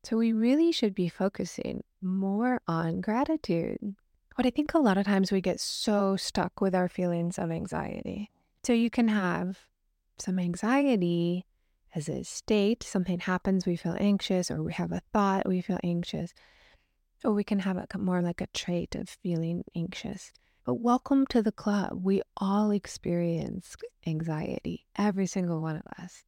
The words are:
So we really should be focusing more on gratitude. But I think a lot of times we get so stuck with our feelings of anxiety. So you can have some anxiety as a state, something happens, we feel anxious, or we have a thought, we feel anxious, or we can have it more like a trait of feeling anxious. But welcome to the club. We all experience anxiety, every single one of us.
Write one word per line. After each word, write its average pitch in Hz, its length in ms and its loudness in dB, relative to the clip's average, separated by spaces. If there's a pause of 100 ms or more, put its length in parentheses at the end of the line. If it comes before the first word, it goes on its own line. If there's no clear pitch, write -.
So 226 140 -2
we 226 160 2
really 269 380 4
should 208 220 2
be 180 160 0
focusing - 720 -4 (160)
more 196 680 0
on 165 340 0
gratitude. 214 920 -2 (420)
But 247 80 2
I 247 60 4
think 302 240 -2
a 320 40 6
lot 202 200 6
of 196 60 0
times 190 260 4
we 190 100 2
get 180 180 -2
so 202 560 0
stuck - 460 -2
with 190 140 2
our 180 140 2
feelings 175 500 -2
of 170 100 -2
anxiety. 165 800 -6 (360)
So 254 60 2
you 233 180 4
can 226 200 2
have 185 500 0 (580)
some 185 220 -2
anxiety 180 1040 2 (480)
as 151 140 -6
a - 160 -4
state, 214 580 0
something 180 380 -2
happens, 185 460 0
we 175 100 0
feel 170 240 -4
anxious, 196 500 2
or 156 140 -2
we 165 80 -4
have 170 220 -4
a 180 80 -4 (100)
thought, 196 340 2
we 185 140 2
feel 180 240 -2
anxious, 170 500 -4 (920)
or 220 80 4
we 208 100 2
can 202 160 0
have 185 160 0
it 185 240 -8
more 180 220 2
like 175 180 -2
a 185 140 -4
trait - 420 -4
of - 140 -6
feeling 170 560 -4 (100)
anxious. 180 560 -8 (320)
But 247 120 0
welcome 254 520 2
to 233 140 4
the 208 100 2
club. 202 540 -2
We 196 160 2 (160)
all 202 340 2
experience 175 1040 -4 (320)
anxiety, 160 880 -4
every 196 320 0
single 175 320 -2
one 160 160 -4
of - 260 -14
us. - 260 -18